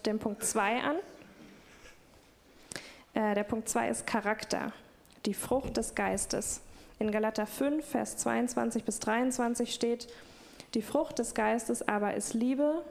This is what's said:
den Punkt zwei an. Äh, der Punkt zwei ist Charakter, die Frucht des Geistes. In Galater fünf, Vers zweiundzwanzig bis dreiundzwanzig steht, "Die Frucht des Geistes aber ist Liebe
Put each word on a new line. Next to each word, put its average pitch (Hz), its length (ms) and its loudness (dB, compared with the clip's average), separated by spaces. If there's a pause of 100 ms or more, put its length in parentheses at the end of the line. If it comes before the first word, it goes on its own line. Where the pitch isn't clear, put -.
den 214 140 2
Punkt 214 240 -2
zwei 220 380 2
an. 294 160 0 (2250)
Äh, 214 220 2
der 208 80 4
Punkt 220 260 -2
zwei 233 200 2
ist - 160 -2
Charakter, - 680 0 (540)
die 208 80 2
Frucht - 440 0
des - 180 -2
Geistes. 196 680 0 (380)
In 214 120 0
Galater 214 360 2
fünf, 285 380 0
Vers 226 320 0
zweiundzwanzig 233 680 2
bis - 160 -2
dreiundzwanzig 240 760 2
steht, 233 340 0 (680)
"Die 226 60 4
Frucht 294 360 0
des 233 160 -2
Geistes 233 540 2
aber 208 260 2
ist - 200 -2
Liebe 269 580 2